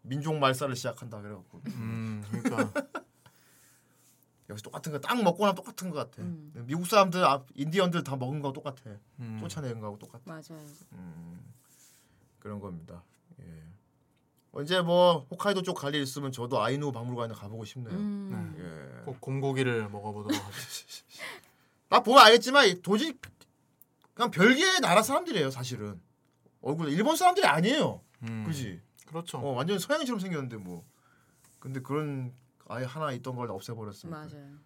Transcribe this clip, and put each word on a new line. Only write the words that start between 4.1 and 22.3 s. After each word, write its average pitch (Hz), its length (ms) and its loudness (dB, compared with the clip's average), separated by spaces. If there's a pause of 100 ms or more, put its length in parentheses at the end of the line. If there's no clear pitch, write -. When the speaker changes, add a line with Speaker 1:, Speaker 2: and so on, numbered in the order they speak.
Speaker 1:
역시 104 160 -12
똑같은 - 260 -12
거, 147 80 -6
땅 226 240 -2
먹고 185 220 2
나면 196 100 4
똑같은 185 360 -10
거 151 80 -8
같아. 123 240 -10
Speaker 3:
음. 160 280 -10 (160)
Speaker 1:
미국 165 200 -4
사람들, 185 360 6
아, 139 220 4 (100)
인디언들 170 480 0
다 135 140 -6
먹은 131 240 -4
거 139 120 -4
똑같아. 139 240 -10 (440)
Speaker 2:
음. 113 200 -10
Speaker 1:
쫓아내는 113 380 -8
거하고 104 200 -10
똑같아. - 260 -20
Speaker 3:
맞아요. 156 400 -16 (280)
Speaker 1:
음, 85 460 -16 (1040)
그런 104 200 -12
겁니다. 87 420 -14 (380)
예. 87 40 -20 (1080)
언제 165 280 0
뭐 175 500 4
홋카이도 190 320 0
쪽 180 120 -4
갈 143 200 -6
일 147 80 0
있으면 135 300 -6
저도 123 300 -2
아이누 139 300 -2
박물관에 117 420 -6
가보고 107 320 -12
싶네요. 123 280 -12
Speaker 3:
음. 196 600 -8
Speaker 2:
네. 175 80 -14
Speaker 1:
예. 135 400 -14
Speaker 2:
꼭 127 160 -12
곰고기를 131 680 -2
먹어보도록 104 420 -8 (100)
하겠습니다. - 640 -16 (300)
Speaker 1:
<laughs> - 520 -20
딱 226 140 6
보면 254 200 10
알겠지만 240 460 10